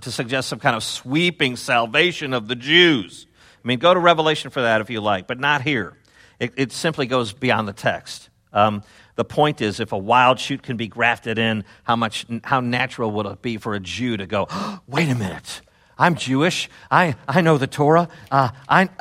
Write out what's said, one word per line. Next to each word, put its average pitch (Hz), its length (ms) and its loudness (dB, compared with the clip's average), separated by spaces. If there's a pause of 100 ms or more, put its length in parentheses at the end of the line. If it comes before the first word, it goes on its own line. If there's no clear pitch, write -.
to 127 100 -12
suggest 127 380 -4
some 131 100 -8
kind 127 160 0
of 110 80 -4
sweeping 147 720 -2
salvation 131 800 0
of 110 140 -4
the 123 80 -4
Jews. 147 720 2 (380)
I 117 40 -6
mean, 127 100 0
go 170 160 6
to 185 60 2
Revelation 160 500 2
for 131 120 -2
that 113 180 2
if 104 100 -8
you 110 100 -6
like, 101 260 -2
but 123 120 -6
not 143 240 0
here. 120 340 -4 (440)
It, - 160 -6
it 135 160 -2
simply 156 340 -4
goes 117 260 -2
beyond 110 360 0
the 98 60 -8
text. - 560 -6 (220)
Um, 104 300 2 (320)
the 117 100 -2
point 147 360 0
is, 107 180 -2
if 113 140 -6
a 107 60 -2
wild 123 420 4
shoot 139 220 -6
can 127 140 -8
be 110 120 -6
grafted 113 500 -2
in, 113 260 0 (200)
how 120 120 0
much, 113 300 -4 (160)
how 135 180 0
natural 123 520 -4
would 104 140 -4
it 98 160 -12
be 117 160 -6
for 107 160 -6
a 101 60 -6
Jew 101 360 -6
to 95 100 -8
go, 98 220 -2 (180)
<gasps> - 220 -12
"Wait 147 220 -2
a 127 40 0
minute, 92 460 -8 (380)
I'm 165 160 4
Jewish, 135 560 -2 (200)
I, 156 240 4 (140)
I 147 140 2
know 160 160 4
the 135 80 -2
Torah, 160 420 2 (220)
uh, 135 200 2 (180)
I, 180 200 4 (120)